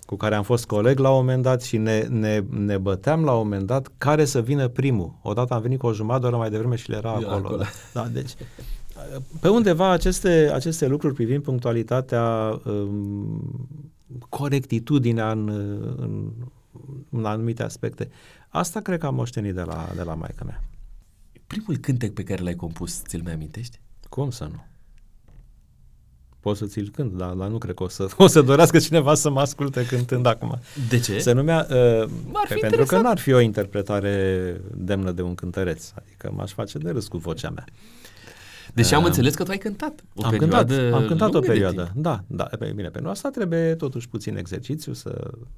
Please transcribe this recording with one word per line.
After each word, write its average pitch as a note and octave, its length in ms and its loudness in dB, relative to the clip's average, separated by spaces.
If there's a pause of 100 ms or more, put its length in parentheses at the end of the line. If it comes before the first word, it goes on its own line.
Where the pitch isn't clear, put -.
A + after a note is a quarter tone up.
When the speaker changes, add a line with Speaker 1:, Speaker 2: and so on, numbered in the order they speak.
Speaker 1:
cu - 100 -8
care G#2+ 200 0
am G#2 80 0
fost A#2 220 0
coleg A#2 340 4
la C3+ 100 4
un C3+ 60 6
moment B2+ 280 2
dat B2+ 200 2
și - 140 -2
ne, A2 240 2
ne, G#2+ 480 0
ne G#2 280 0
băteam G2 460 0
la C#3+ 80 2
un A#2+ 120 4
moment G2+ 220 -2
dat C3+ 320 -2
care D3+ 280 4
să B2+ 160 0
vină C3 260 0
primul." A#2+ 540 0
Odată B2 320 0
am A2+ 80 0
venit B2+ 180 0
cu A#2+ 80 -4
o A2+ 60 2
jumătate A2 280 0
de B2 60 0
oră A#2+ 100 0
mai A2+ 120 0
devreme A2+ 260 0
și - 160 -6
el G#2+ 60 -4
era A2 220 -4
Speaker 2:
Era G#2+ 120 -4
Speaker 1:
acolo. G2 160 -2
Speaker 2:
acolo. - 160 -4 (300)
Speaker 1:
Da, A#2 140 -4
deci, B2 240 -6 (1080)
pe E3 100 4
undeva F#3+ 400 6
aceste, F3 640 6
aceste D3 340 0
lucruri C#3+ 260 2
privind C3 300 0
punctualitatea, A#2 1200 0
um, G#2 1040 -4 (600)
corectitudinea A#2+ 1000 0
în, A2 160 -2 (500)
în, G#2+ 340 -6 (800)
în A2+ 160 -4
anumite A2+ 380 -4
aspecte, - 460 -8 (400)
asta F3+ 320 -4
cred F3+ 180 -4
că D#3+ 60 -6
am C3+ 100 -2
moștenit A#2 400 -4
de F#2 60 -4
la, E2 340 -6
de F2+ 80 -6
la E2 100 -6
maică-mea. - 500 -8 (840)
Speaker 2:
Primul G#3 300 -4
cântec A#2+ 360 -2
pe G2+ 100 -8
care F#2 200 -6
l-ai F2 120 -2
compus, E2+ 460 -8
ți-l E2+ 220 -8
mai E2+ 100 -6
amintești? D#2+ 460 -10 (300)
Speaker 1:
Cum C#3 200 -4
să - 140 -10
nu? D#2 200 -12 (1800)
Pot G#2 180 -2
să G#2+ 80 -6
ți-l G2+ 240 -6
cânt, B2 240 -6
dar, F2+ 200 -6
dar F#2+ 160 -4
nu A2+ 80 -4
cred F#2 180 -6
că - 80 -6
o F#2 40 -4
să, F#2+ 260 -6
<laughs> - 40 -18
o G3 100 12
să D#3+ 140 10
dorească D#3 380 8
cineva D3+ 340 4
să D3+ 160 2
mă C3+ 100 0
asculte C#3 460 -2
cântând B2 400 -2
acum. A#2 340 0 (300)
Speaker 2:
De A#2+ 100 4
ce? A#2+ 200 -2
Speaker 1:
Se B2 120 2
numea, D3+ 380 4
uh, A#2 400 4 (220)
Speaker 2:
M-ar G#4 160 0
fi - 60 -6
Speaker 1:
pe, G#4+ 60 -2
pentru - 180 0
că A4 180 4
Speaker 2:
interesat. F#3+ 80 6
Speaker 1:
n-ar A#3 140 4
fi - 160 2
o B2 60 8
interpretare G2 1200 0 (140)
demnă F#2+ 360 -2
de F2+ 100 -4
un F2+ 140 -4
cântăreț. F2 600 -4
Adică - 400 -14
m-aș G2 160 -6
face A2 260 -8
de D3+ 120 -6
râs G#2+ 180 -4
cu F2+ 100 -8
vocea D#2+ 320 -6
mea. E2 160 -12 (1080)
Speaker 2:
Deși A#2+ 200 4
am D3+ 80 6
Speaker 1:
Uh, E3+ 60 6
Speaker 2:
înțeles C#3+ 280 4
că - 80 -4
tu F3+ 80 -4
ai G3 60 -2
cântat A3 460 -8 (120)
o F#3+ 100 -4
Speaker 1:
Am A2+ 120 2
cântat, E3 300 4
Speaker 2:
perioadă B2 280 2
Speaker 1:
am A2+ 120 4
cântat E3+ 220 2
o - 20 0
Speaker 2:
lungă D3+ 160 4
de A#2 60 4
Speaker 1:
perioadă, F2+ 400 2
Speaker 2:
timp. C3+ 100 -4
Speaker 1:
da, C3+ 240 -2
da. - 220 -4 (100)
E A2 120 -6
bine, G2+ 180 -6
pentru - 220 -8
asta G#3 180 -6
trebuie E3 460 0
totuși B2+ 340 -6
puțin G#2+ 280 -6
exercițiu G2 560 -8
să - 380 -10 (260)